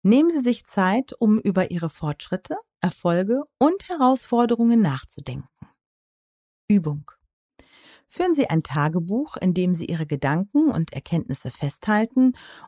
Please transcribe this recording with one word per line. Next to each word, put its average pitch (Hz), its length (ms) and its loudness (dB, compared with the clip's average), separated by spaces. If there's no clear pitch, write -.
Nehmen 277 280 4
Sie 302 120 0
sich 240 220 0
Zeit, 202 540 -2
um 214 220 2
über 185 320 0
Ihre 165 180 -4
Fortschritte, 185 640 -8
Erfolge 190 600 0
und 349 300 2
Herausforderungen 240 920 2
nachzudenken. 135 680 -4
Übung. 156 420 0
Führen 359 280 -2
Sie 277 140 2
ein 160 140 0
Tagebuch, 170 760 -4
in 180 180 0
dem 180 200 0
Sie 165 120 -6
Ihre 160 200 -4
Gedanken 175 640 0
und 160 220 -4
Erkenntnisse - 580 -6
festhalten 220 880 0